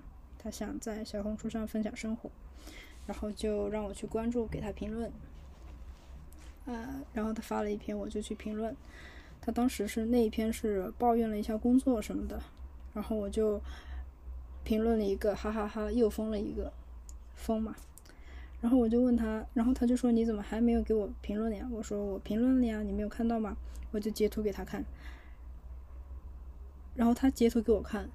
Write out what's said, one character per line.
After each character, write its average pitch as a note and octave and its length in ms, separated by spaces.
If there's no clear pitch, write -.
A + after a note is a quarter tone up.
他 G#3+ 140
想 G#3+ 280
在 A3 240
小 G3+ 200
红 G#3+ 140
书 A3+ 120
上 A3 180
分 A3 140
享 G#3+ 140
生 A3 200
活， - 140
然 G#3 100
后 G#3+ 140
就 G#3 380
让 G#3+ 140
我 G3+ 100
去 - 120
关 A3 240
注， A#3+ 160
给 - 160
他 G#3 100
评 G#3 220
论。 A3+ 180
呃， B3+ 380
然 G#3+ 120
后 A3 80
他 A3 80
发 G#3+ 220
了 G#3 80
一 G#3 40
篇， G#3 220
我 G3+ 100
就 G#3+ 140
去 G#3+ 140
评 G#3+ 200
论。 A3 200
他 - 100
当 A#3+ 160
时 G#3 200
是， A3 180
那 A#3+ 180
一 G#3+ 60
篇 A3 240
是 G3+ 460
抱 A#3+ 160
怨 A#3 120
了 G#3+ 120
一 - 20
下 A3 160
工 B3 220
作 B3+ 200
什 F#3+ 160
么 G3+ 120
的， G#3+ 120
然 G#3 100
后 A3 120
我 G3+ 120
就 G#3+ 320
评 A3 200
论 A3+ 160
了 G#3 40
一 G3 120
个， G3+ 200
哈 G#3+ 160
哈 G#3+ 160
哈， G#3+ 240
又 A3+ 180
封 A3 200
了 G#3+ 100
一 G#3+ 140
个， G3+ 180
封 A3 260
嘛。 A3 160
然 A#3 100
后 C4+ 60
我 A#3 100
就 A#3+ 140
问 A#3+ 160
他， A3 360
然 A3+ 120
后 B3+ 80
他 B3 120
就 A#3+ 80
说 B3 160
：“你 A3+ 140
怎 A3+ 100
么 G#3 80
还 G#3+ 200
没 A#3 100
有 A#3 100
给 A3 120
我 G3+ 160
评 G#3 160
论 A3 160
呀？” G3+ 160
我 A3 140
说 G#3 240
：“我 G3 120
评 G#3+ 200
论 B3+ 220
了 A#3+ 40
呀， G#3+ 160
你 G3+ 120
没 G3+ 80
有 G#3 80
看 A#3 180
到 A3+ 100
吗？” G#3+ 200
我 G#3+ 80
就 G#3+ 100
截 G#3 200
图 A3 120
给 G#3 120
他 F#3 100
看。 G3+ 220
然 A#3 100
后 A#3+ 80
他 C4+ 160
截 A#3 200
图 A#3 120
给 A3 120
我 F#3+ 80
看， G3 340